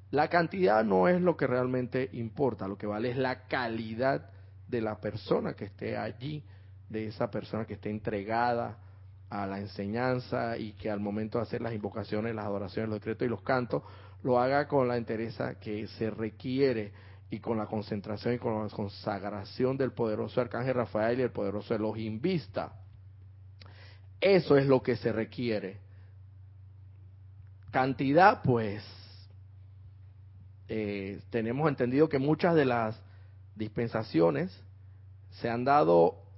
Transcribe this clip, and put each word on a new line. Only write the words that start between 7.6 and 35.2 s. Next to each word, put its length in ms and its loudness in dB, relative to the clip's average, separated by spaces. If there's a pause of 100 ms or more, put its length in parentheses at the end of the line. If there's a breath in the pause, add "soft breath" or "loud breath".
que 80 -10
esté 160 -6
entregada 880 -2 (500 soft breath)
a 180 -4
la 140 -6
enseñanza 1000 -2
y 140 -8
que 180 -6
al 80 -2
momento 400 -4
de 40 -2
hacer 180 -6
las 120 -4
invocaciones, 600 -4
las 120 -6
adoraciones, 440 -4
los 80 -2
decretos 280 -4
y 40 0
los 120 -6
cantos, 420 0 (400 loud breath)
lo 160 4
haga 260 2
con 220 2
la 80 0
entereza 640 -4
que 260 -6
se 240 -4
requiere 840 -2 (380 loud breath)
y 80 -6
con 180 -2
la 100 -2
concentración 680 -4
y 40 -2
con 220 -2
la 80 -4
consagración 1080 -4
del 160 0
poderoso 480 -2
arcángel 340 -2
Rafael 460 0
y 20 2
el 80 2
poderoso 440 -4
Elohim 460 -2
Vista. 520 -2 (1500 loud breath)
Eso 380 6
es 80 4
lo 160 6
que 140 0
se 160 -2
requiere. 680 -4 (1900 soft breath)
Cantidad, 720 4
pues, 420 0 (1800)
eh, 520 -4 (100)
tenemos 380 0
entendido 400 4
que 100 2
muchas 360 2
de 100 8
las 380 0 (520 soft breath)
dispensaciones 960 0 (800 soft breath)